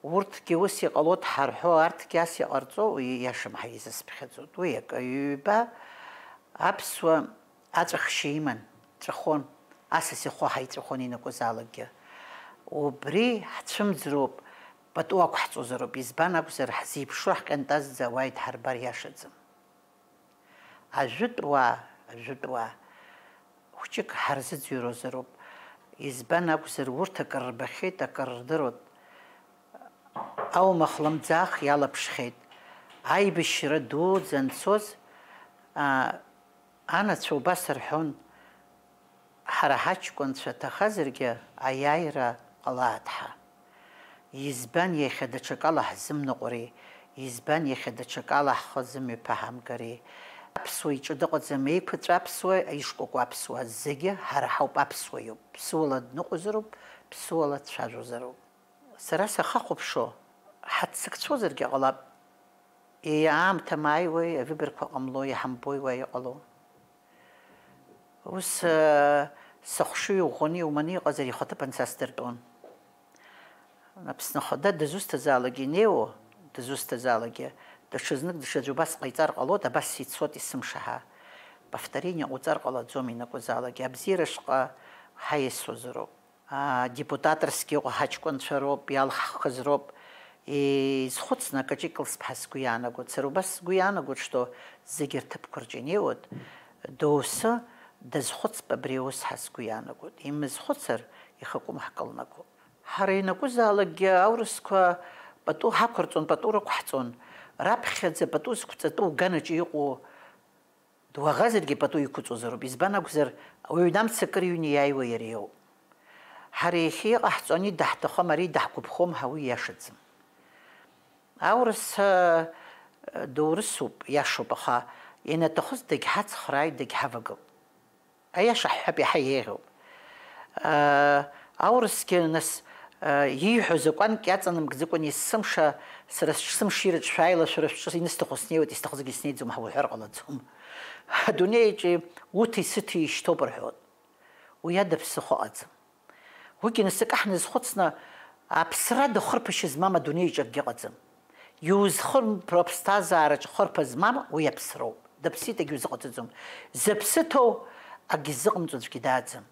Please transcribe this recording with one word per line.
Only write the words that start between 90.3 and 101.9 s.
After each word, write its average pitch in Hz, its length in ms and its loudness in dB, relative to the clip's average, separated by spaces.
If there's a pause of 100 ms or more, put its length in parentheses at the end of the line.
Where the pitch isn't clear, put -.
Изхәыцны 135 1120 0
акаҿ 135 240 -4
икылсп - 380 -6
ҳәа - 120 -8
сгәы - 320 -10
иаанагоит. 120 440 -2
Сара 139 180 -2
убас 185 320 -2
сгәы 180 140 -2
иаанагоит, 180 440 2
што 123 320 -2 (360)
зегьы 143 340 -4
рҭыԥқәа - 420 -12
рҿы - 160 -12
инеиуеит. 147 480 -2 (640)
Доусы 147 720 2 (380)
дазхәыцп - 720 -4
абри 131 260 -2
аус 131 240 -4
ҳәа - 140 -6
сгәы - 340 -12
иаанагоит. 117 440 -10 (100)
Имызхәыцыр, 143 800 -4 (320)
ихакәым - 400 -8
ҳкылнагоит. - 720 -10 (460)